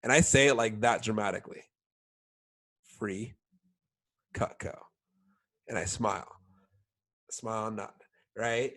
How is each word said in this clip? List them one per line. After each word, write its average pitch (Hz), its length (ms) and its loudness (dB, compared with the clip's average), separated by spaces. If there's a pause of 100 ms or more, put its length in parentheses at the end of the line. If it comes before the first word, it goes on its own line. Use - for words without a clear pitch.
And 113 100 2
I 147 80 8
say 139 280 6
it, 143 60 6
like, 113 260 0
that 113 220 2
dramatically. 104 600 -4 (1400)
Free 104 360 -6 (1000)
Cutco. - 420 -6 (920)
And 117 100 -4
I 85 60 -2
smile. 98 460 -4
I - 1000 -20
smile 110 360 -6
and 110 100 -6
nod, 101 160 -10 (440)
right? 117 400 -2